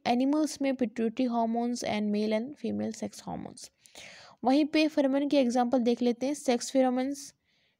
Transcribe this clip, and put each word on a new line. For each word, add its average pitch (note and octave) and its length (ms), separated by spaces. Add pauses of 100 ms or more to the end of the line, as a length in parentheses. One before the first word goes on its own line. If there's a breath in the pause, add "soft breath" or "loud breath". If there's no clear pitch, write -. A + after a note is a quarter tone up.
एनिमल्स C#4 560
में C4+ 100
pituitary A#3 560
hormones A#3 560
and G#3 300
male G#3+ 260
and C#4 240
female G#3+ 400
sex - 240
hormones। - 420 (760 loud breath)
वहीं C#4 200
पे D#4 240
pheromone C#4 420
के D4 80
एग्जांपल B3 400
देख A#3+ 240
लेते A#3+ 240
हैं, D4 80
सेक्स - 380
pheromones, C4 460 (600)